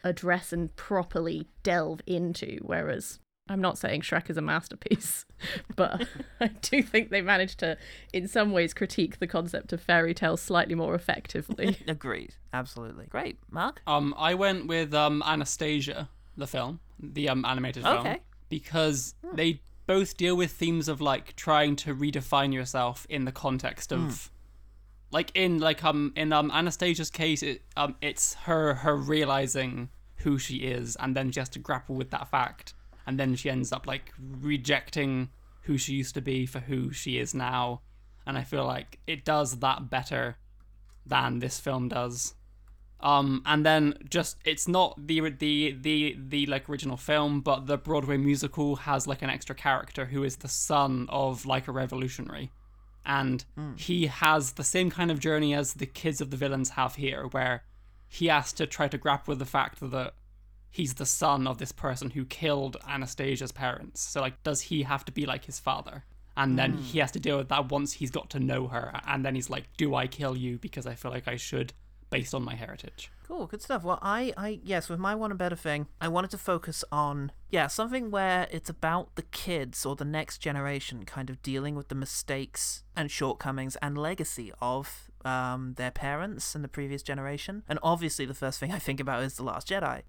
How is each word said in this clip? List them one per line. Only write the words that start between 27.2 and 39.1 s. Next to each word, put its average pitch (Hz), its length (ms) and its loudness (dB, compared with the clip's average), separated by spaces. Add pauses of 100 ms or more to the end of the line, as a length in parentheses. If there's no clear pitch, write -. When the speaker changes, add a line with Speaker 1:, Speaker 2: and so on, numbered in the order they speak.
Speaker 3:
it, - 180 -2 (140)
um, 143 240 0
it's - 340 0
her, 156 400 4
her 147 220 4
realizing 135 920 2 (260)
who 143 200 2
she 131 280 -2
is, 123 320 -2
and 131 180 0
then 135 160 2
she 127 80 -2
has 131 120 -2
to 131 100 -10
grapple 131 340 -4
with 135 160 -4
that - 180 -4
fact, - 460 -2 (340)
and 135 120 0
then 131 160 2
she 127 120 -2
ends 127 220 0
up, 131 160 -4
like, 139 320 -6
rejecting 135 1120 0 (340)
who 143 160 2
she 135 160 -2
used 135 200 -2
to 143 60 -4
be 131 260 0
for 131 120 -6
who 131 320 -2
she 131 280 -2
is 120 160 -2
now, 123 480 0 (440)
and 135 100 -2
I 127 60 -2
feel 135 240 0
like 131 400 -4
it 156 180 -6